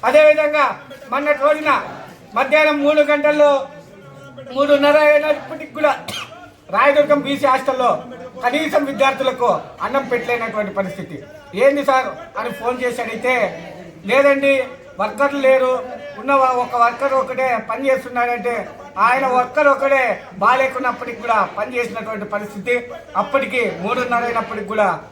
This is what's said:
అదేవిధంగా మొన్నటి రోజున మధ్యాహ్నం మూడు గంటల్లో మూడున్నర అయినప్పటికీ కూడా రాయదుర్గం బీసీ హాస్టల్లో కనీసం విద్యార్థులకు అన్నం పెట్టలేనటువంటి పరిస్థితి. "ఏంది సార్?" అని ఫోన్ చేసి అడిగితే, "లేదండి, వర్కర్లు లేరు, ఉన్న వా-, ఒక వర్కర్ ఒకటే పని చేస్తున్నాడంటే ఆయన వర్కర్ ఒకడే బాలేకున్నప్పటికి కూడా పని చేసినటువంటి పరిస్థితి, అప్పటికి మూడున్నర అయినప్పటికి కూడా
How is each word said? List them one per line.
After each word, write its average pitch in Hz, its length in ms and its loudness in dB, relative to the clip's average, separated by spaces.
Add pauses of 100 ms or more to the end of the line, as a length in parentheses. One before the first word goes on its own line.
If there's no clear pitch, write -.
అదేవిధంగా 302 720 4 (320)
మొన్నటి 285 300 0
రోజున 302 420 2 (520)
మధ్యాహ్నం 294 480 2
మూడు 302 180 4
గంటల్లో 294 680 4 (880)
మూడున్నర 285 440 4
అయినప్పటికీ 302 760 2
కూడా 302 260 0 (720)
రాయదుర్గం 285 480 4
బీసీ 277 280 -2
హాస్టల్లో 254 560 0 (400)
కనీసం 294 420 0
విద్యార్థులకు 262 760 0 (220)
అన్నం 254 220 -2
పెట్టలేనటువంటి 226 680 -4
పరిస్థితి. 185 500 -8 (320)
"ఏంది 277 300 4
సార్?" 262 540 -2
అని 233 100 -6
ఫోన్ 247 340 -6
చేసి 247 180 -4
అడిగితే, 226 600 -2 (420)
"లేదండి, 277 580 4 (360)
వర్కర్లు 269 400 -2
లేరు, 262 440 2 (360)
ఉన్న 269 140 -2
వా-, 262 160 4
ఒక 247 260 -2
వర్కర్ 240 380 2
ఒకటే 254 440 0 (120)
పని 262 200 -2
చేస్తున్నాడంటే 240 800 -2 (280)
ఆయన 247 300 2
వర్కర్ 254 400 2
ఒకడే 269 540 2 (120)
బాలేకున్నప్పటికి 247 880 0
కూడా 202 360 0
పని 247 200 -4
చేసినటువంటి 214 480 -6
పరిస్థితి, 214 680 -4 (260)
అప్పటికి 254 600 -2
మూడున్నర 240 440 -2
అయినప్పటికి 226 420 -4
కూడా 202 340 0 (120)